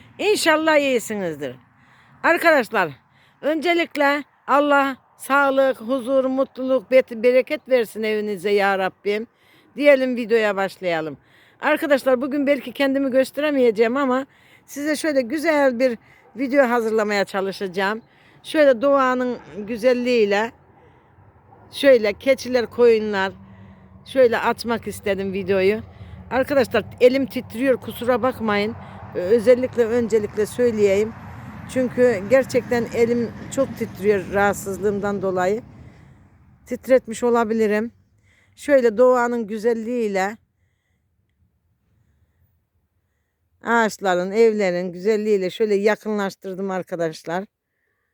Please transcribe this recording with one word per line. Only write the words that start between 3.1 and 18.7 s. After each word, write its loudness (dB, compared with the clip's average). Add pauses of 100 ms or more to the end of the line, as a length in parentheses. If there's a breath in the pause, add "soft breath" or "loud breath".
öncelikle 0 (240)
Allah 2 (200)
sağlık, 0
huzur, -2
mutluluk, -2
bet-, 2
bereket 0
versin 0
evinize -4
ya 2
Rabbim. -4 (480 soft breath)
Diyelim, 4
videoya 0
başlayalım. -4 (440 soft breath)
Arkadaşlar, 2
bugün -2
belki 0
kendimi -2
gösteremeyeceğim 2
ama 0 (400 soft breath)
size -4
şöyle -2
güzel 0
bir 0 (380 soft breath)
video 2
hazırlamaya 0
çalışacağım. -4 (420 soft breath)
Şöyle 4